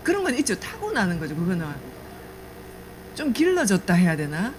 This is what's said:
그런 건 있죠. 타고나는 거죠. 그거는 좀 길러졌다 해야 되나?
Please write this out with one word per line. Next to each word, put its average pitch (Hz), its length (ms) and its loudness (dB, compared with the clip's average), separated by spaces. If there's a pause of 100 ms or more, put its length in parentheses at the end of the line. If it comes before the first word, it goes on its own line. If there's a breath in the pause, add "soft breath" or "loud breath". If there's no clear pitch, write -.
그런 392 200 2
건 339 160 2
있죠. 220 200 0
타고나는 220 600 -2
거죠. 156 160 -4
그거는 170 300 0 (1500)
좀 285 180 -2
길러졌다 277 600 4
해야 175 220 6
되나? 156 420 -2